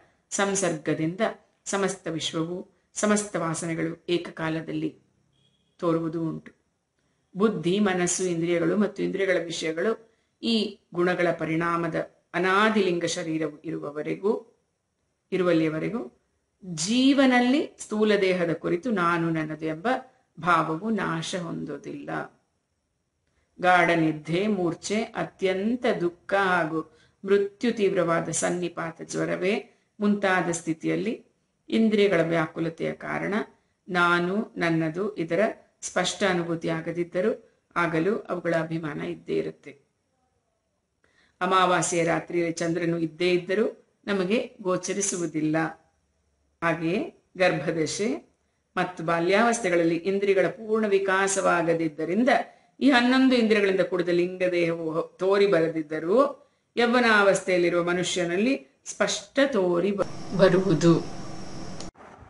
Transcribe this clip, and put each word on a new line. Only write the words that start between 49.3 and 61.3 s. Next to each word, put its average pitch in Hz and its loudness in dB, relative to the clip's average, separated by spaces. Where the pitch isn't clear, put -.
ಇಂದ್ರಿಯಗಳ 190 2
ಪೂರ್ಣ 220 -2
ವಿಕಾಸವಾಗದಿದ್ದರಿಂದ 185 2
ಈ 254 4
ಹನ್ನೊಂದು 254 4
ಇಂದ್ರಿಯಗಳಿಂದ 208 4
ಕೂಡಿದ 175 0
ಲಿಂಗ 180 0
ದೇಹವು 170 -2
ಹೊ-, 165 -6
ತೋರಿ 196 4
ಬರದಿದ್ದರೂ 160 0
ಯೌವನಾವಸ್ಥೆಯಲ್ಲಿರುವ 202 4
ಮನುಷ್ಯನಲ್ಲಿ 180 0
ಸ್ಪಷ್ಟ - -2
ತೋರಿ 185 0
ಬ-, - -4
ಬರುವುದು. 175 6